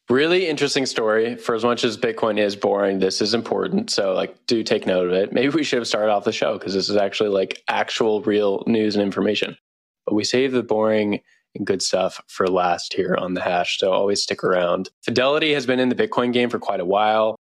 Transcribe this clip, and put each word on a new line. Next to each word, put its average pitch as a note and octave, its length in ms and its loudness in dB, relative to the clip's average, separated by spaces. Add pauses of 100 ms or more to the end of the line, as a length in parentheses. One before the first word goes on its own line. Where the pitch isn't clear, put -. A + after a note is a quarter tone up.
Really E3 400 2
interesting C#3 380 0
story. A2+ 500 0
For A#2 200 -2
as A2 80 -4
much A#2+ 200 2
as A2+ 140 0
Bitcoin A2 420 0
is G#2 160 2
boring, G2 440 0
this F#2+ 220 0
is G#2 120 0
important. G2 560 -2
So, G2 240 0
like, F#2 220 -2 (100)
do A2+ 180 0
take A2 220 0
note F2+ 220 2
of F2 60 0
it. G2 200 0
Maybe C3 160 2
we D3+ 140 0
should C3 160 0
have A#2 80 -6
started G#2+ 240 2
off G2+ 120 0
the A2+ 80 0
show A#2 260 -2
'cause F#2 160 -6
this F#2+ 160 0
is G2+ 60 0
actually, G#2 340 0
like, F#2+ 380 -2
actual G#2+ 540 0
real G#2 440 0
news G#2+ 300 2
and G#2 80 2
information. G2 540 -2 (480)
But G#2 100 -2
we G#2 80 0
save B2+ 280 0
the A#2+ 120 0
boring G#2+ 580 0 (340)
and G#2 100 -6
good F#2+ 160 0
stuff F#2 460 -2
for F#2+ 200 -2
last F2+ 460 0
here F2+ 220 -2
on F#2 180 -2
The F2+ 80 -4
Hash. F2+ 380 -2
So F#2+ 120 2
always G2 300 0
stick - 220 -6
around. F#2 460 0 (140)
Fidelity C#3+ 520 2
has C3 100 -4
been B2+ 140 0
in B2+ 100 2
the A#2+ 60 0
Bitcoin A#2+ 380 0
game B2 160 2
for A#2 100 -4
quite G2 200 -4
a F2 60 -2
while. A2 500 2 (140)